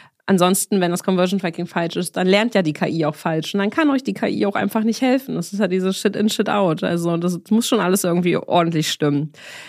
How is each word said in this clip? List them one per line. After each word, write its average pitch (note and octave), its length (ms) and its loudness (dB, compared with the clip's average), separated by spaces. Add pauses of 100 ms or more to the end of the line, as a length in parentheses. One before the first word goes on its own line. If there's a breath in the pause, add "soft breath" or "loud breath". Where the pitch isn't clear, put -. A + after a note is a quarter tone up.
(260 loud breath)
ansonsten, F#3+ 560 2
wenn F3 80 2
das F3 120 -2
Conversion F#3 380 0
Tracking F3 260 -4
falsch E3+ 300 -4
ist, F3+ 220 -4
dann F#3 80 2
lernt G#3 280 2
ja G3 60 4
die D#3 140 0
K E3 140 -2
I D#3+ 180 0
auch D#3 80 -2
falsch. D#3+ 400 -4
Und G3+ 60 0
dann G3+ 100 0
kann D#4 180 2
euch C4+ 160 0
die G3 80 -2
K G3+ 160 -4
I G#3+ 160 -2
auch G3+ 100 0
einfach G#3+ 300 -2
nicht A3+ 160 -2
helfen. C4 340 0
Das E3+ 200 -6
ist G3 40 -4
ja G#3 80 2
dieses F#3 300 0
Shit G3+ 180 -2
in, G#3+ 140 0
Shit G#3 220 -2
out. F#3+ 340 2
Also E3+ 320 0
das F3 320 -2
muss A3 180 2
schon A3+ 140 2
alles F#3 240 2
irgendwie F3 320 2
ordentlich E3 540 0
stimmen. D3 420 -2 (360 loud breath)